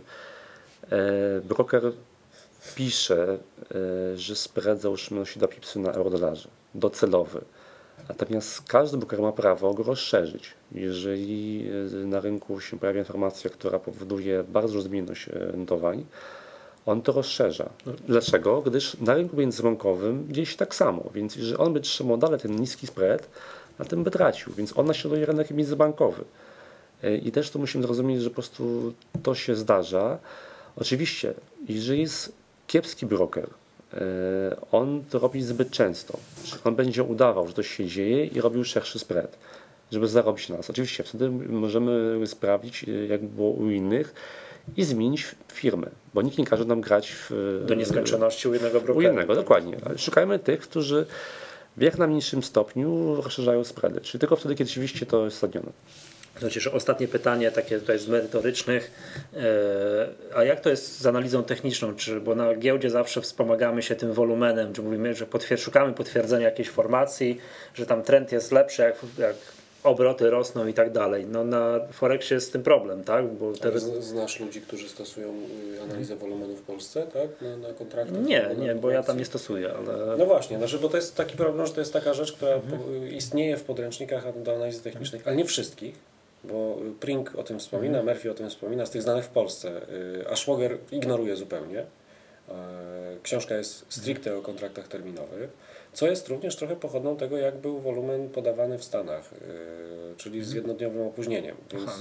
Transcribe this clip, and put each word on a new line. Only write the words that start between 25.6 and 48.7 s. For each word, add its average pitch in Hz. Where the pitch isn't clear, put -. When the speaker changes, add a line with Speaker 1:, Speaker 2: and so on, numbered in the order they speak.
Speaker 1:
E, 104
i -
też -
tu -
musimy 135
zrozumieć, 123
że 120
po 120
prostu 120
to 131
się 117
zdarza. 107
Oczywiście, -
jeżeli 120
jest -
kiepski -
broker, 92
e, -
on 139
to 123
robi 127
zbyt 120
często. -
On 117
będzie 127
udawał, 110
że 87
to 107
się -
dzieje 101
i 123
robił 120
szerszy -
spread, -
żeby 110
zarobić 110
na 85
nas. -
Oczywiście -
wtedy 127
możemy 113
sprawdzić, 104
e, -
jak 104
było 104
u 107
innych 104
i 196
zmienić 131
firmę, 98
bo 101
nikt 135
nie 139
każe 113
nam 117
grać 107
w, 98
Speaker 2:
Do 113
nieskończoności 113
u 120
jednego 117